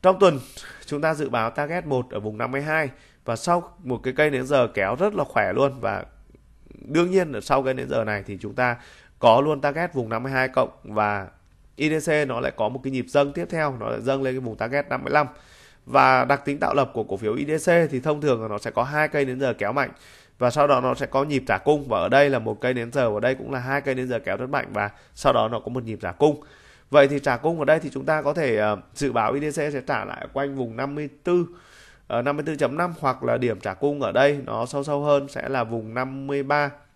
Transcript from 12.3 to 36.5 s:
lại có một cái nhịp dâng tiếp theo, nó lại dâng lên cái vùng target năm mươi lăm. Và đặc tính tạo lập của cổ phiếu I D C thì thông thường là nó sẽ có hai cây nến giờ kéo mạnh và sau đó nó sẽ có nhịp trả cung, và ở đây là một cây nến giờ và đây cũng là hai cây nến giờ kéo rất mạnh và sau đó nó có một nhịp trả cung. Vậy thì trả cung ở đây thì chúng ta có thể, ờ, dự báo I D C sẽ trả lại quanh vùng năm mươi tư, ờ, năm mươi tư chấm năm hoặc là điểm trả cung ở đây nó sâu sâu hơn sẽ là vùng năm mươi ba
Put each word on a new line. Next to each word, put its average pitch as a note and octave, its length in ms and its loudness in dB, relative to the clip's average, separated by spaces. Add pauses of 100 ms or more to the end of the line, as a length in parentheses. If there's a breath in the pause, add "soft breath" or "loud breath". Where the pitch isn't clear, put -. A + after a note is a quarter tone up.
lại C3+ 160 -4
có G#2+ 120 0
một B2+ 160 -6
cái C3+ 60 -4
nhịp B2+ 180 -4
dâng C#3+ 240 2
tiếp E3+ 180 -6
theo, D3+ 300 -2
nó A2 80 -4
lại A#2 120 -4
dâng C3+ 220 -2
lên B2+ 120 -2
cái C3 60 -4
vùng A2+ 160 -8
target C3+ 320 -2
năm B2+ 160 -4
mươi C#3 80 -4
lăm. D3 140 4 (600 loud breath)
Và C3 380 6
đặc C3+ 200 0
tính C#3+ 140 -4
tạo - 160 0
lập C3+ 200 2
của A2+ 100 -2
cổ G2 120 -6
phiếu G#2+ 180 -2
I - 100 -2
D D#3 240 -2
C E3+ 220 6
thì B2+ 100 -4
thông D3+ 200 0
thường B2+ 220 2
là A2 60 -6
nó G#2 100 -4
sẽ A2+ 120 -6
có A2 120 0
hai D3+ 260 0
cây D3 160 0
nến B2+ 160 -4
giờ B2+ 180 0
kéo G#2 140 -2
mạnh C3+ 180 -2 (480 loud breath)
và B2 120 4
sau C#3+ 160 4
đó C3+ 140 4
nó B2+ 140 0
sẽ B2 120 -4
có C3+ 180 0
nhịp C#3+ 220 -2
trả G2+ 120 2
cung, D3 300 0
và G#2+ 100 0
ở F2 100 0
đây C#3 220 6
là C3 80 0
một A2 220 -6
cây B2+ 140 0
nến A#2 180 -6
giờ B2+ 180 2
và G#2 100 -2
đây B2+ 140 2
cũng C3 180 -8
là C3 60 -4
hai C3+ 220 -2
cây C#3 140 -2
nến B2+ 140 -4
giờ A#2+ 160 -2
kéo G2+ 120 -2
rất B2+ 140 -6
mạnh C#3+ 220 -2
và G#2 180 -2 (240 soft breath)
sau - 180 2
đó A2+ 160 4
nó A2+ 120 -4
có - 80 -10
một B2 160 -6
nhịp A2+ 180 -8
trả F2 100 -4
cung. D3 300 2 (480 loud breath)
Vậy C#3 180 8
thì C#3+ 100 0
trả C3+ 180 0
cung E3 220 -2
ở D3 60 -2
đây D#3 160 6
thì C#3 120 -8
chúng C3+ 120 -8
ta D#3 180 0
có C#3+ 120 0
thể, C#3 220 0
ờ, G#2+ 200 2 (180)
dự C3+ 180 -2
báo A2+ 200 2
I D3 180 -2
D C#3+ 40 -10
C - 20 -6
sẽ D3 300 -4
trả A2+ 180 -2
lại - 280 -10
quanh C#3 240 -4
vùng A#2 200 -6
năm C#3 180 -6
mươi D3 140 -6 (160)
tư, F3 220 2 (600 loud breath)
ờ, A#2+ 160 -2
năm C#3+ 140 0
mươi D3+ 100 -4
tư D#3 100 -4
chấm C#3 200 0
năm F3 240 -2
hoặc B2+ 240 -2
là A#2+ 120 0
điểm A#2 240 -2
trả G2 140 -6
cung C#3+ 280 -2
ở G2+ 100 -2
đây C#3 320 4
nó A2+ 220 -4
sâu C#3 180 -6
sâu C#3+ 180 -2
hơn C#3+ 260 2
sẽ - 200 -8
là B2+ 160 0
vùng A2+ 300 -8
năm C3+ 320 -6
mươi C#3 160 -2
ba C#3+ 280 0 (260)